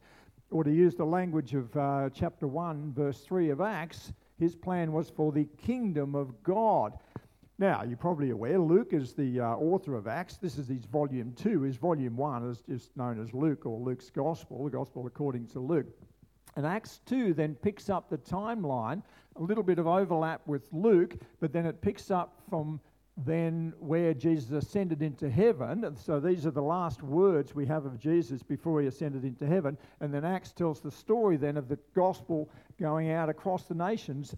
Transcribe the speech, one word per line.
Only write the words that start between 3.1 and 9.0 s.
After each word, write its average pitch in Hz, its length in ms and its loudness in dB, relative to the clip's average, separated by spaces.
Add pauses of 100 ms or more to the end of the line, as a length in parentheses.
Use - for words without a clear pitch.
three 180 280 2
of 139 100 0
Acts, 175 520 -4 (260)
his 165 160 2
plan 170 380 -2
was 156 180 -2
for 156 220 0
the 147 240 2
kingdom 185 580 -2
of 135 300 -4
God. 180 520 2 (640)
Now, 175 240 2
you're 120 140 -6
probably 147 340 0
aware, 117 280 0
Luke 175 340 4
is 139 220 -2